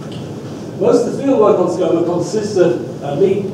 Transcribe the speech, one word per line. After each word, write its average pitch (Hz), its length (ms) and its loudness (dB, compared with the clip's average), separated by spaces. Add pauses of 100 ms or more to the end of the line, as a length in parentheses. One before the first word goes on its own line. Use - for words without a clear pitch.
(800)
Most - 260 4
of - 120 -4
the 277 60 -6
field 254 160 2
work 196 200 6
on 175 80 2
Skomer 170 380 0
consists 196 520 -2
of, - 460 0
uh, 143 140 -4
me 196 360 0